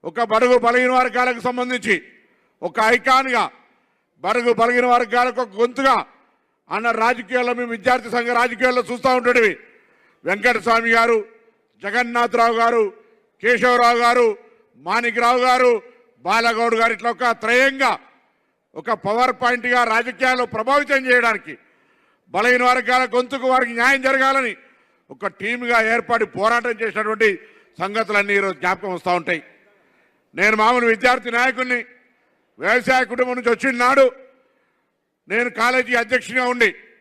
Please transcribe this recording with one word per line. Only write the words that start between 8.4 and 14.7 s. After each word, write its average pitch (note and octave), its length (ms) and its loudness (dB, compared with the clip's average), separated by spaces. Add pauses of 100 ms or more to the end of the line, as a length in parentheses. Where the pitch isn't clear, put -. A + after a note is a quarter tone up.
రాజకీయాల్లో B3 480 0
చూస్తూ B3 300 -2
ఉంటాడు A#3+ 280 2 (800)
వెంకటస్వామి A3+ 720 0
గారు, A#3 180 2 (680)
జగన్నాథరావు A#3 760 0
గారు, A#3 240 2 (600)
కేశవరావు A#3+ 600 2
గారు, A#3+ 240 4 (580)